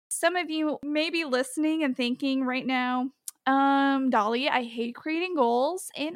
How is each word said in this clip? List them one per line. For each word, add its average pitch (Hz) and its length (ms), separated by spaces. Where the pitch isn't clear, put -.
some 339 260
of 339 160
you 311 320
may 302 260
be 330 160
listening 302 580
and 262 140
thinking 262 460
right 254 240
now, 254 420
"Um, 269 640
Dolly, 240 380
I 247 160
hate 233 280
creating 330 400
goals 269 640
and 311 200